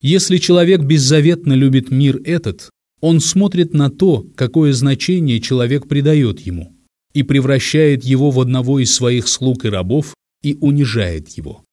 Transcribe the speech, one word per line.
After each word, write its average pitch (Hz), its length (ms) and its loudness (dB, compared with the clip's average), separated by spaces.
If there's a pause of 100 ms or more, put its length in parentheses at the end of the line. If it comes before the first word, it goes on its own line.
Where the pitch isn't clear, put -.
Если 180 360 0
человек 175 440 2
беззаветно 147 720 2
любит 131 380 2
мир 135 320 0
этот, 156 460 -6 (320)
он 165 180 2
смотрит 180 540 0
на 143 160 2
то, 147 360 0 (100)
какое 143 380 0
значение 139 680 -2
человек 127 460 -2
придает 143 520 0
ему, 87 360 -10 (380)
и 139 100 -2
превращает 139 800 0
его 135 280 0
в 127 80 0
одного 131 400 0
из 123 140 0
своих 123 340 -2
слуг 127 380 -2
и 110 40 0
рабов, 101 460 -4 (280)
и 143 180 -4
унижает 113 680 -2
его. - 440 -16